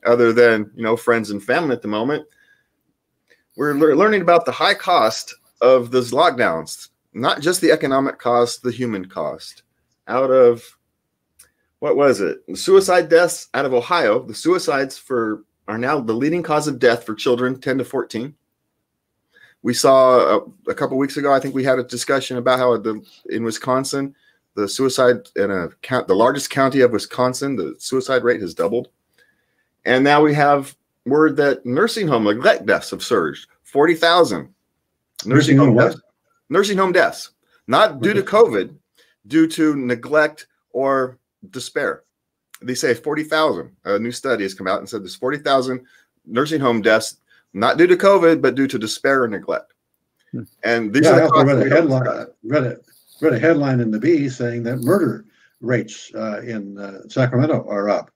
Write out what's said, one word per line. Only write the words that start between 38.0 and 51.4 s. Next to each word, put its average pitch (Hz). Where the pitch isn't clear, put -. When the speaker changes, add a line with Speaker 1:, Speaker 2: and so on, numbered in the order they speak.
Speaker 1:
due 196
to 196
Speaker 2:
Okay. 190
Speaker 1:
covid, 170
due 156
to 156
neglect 135
or 131
despair. 127
They 127
say 127
forty 151
thousand. 151
A 101
new 117
study 120
has 95
come 95
out 95
and -
said 107
there's 90
forty 143
thousand 131
nursing 143
home 117
deaths, 110
not 110
due 170
to 180
covid, 175
but 131
due 135
to 135
despair 131
and 110
neglect. -
Speaker 2:
Hmm. 123
Speaker 1:
And 113
these 143
Speaker 2:
Yeah, 156
Speaker 1:
are -
Speaker 2:
I -
Speaker 1:
the -
Speaker 2:
also 123
Speaker 1:
costs 135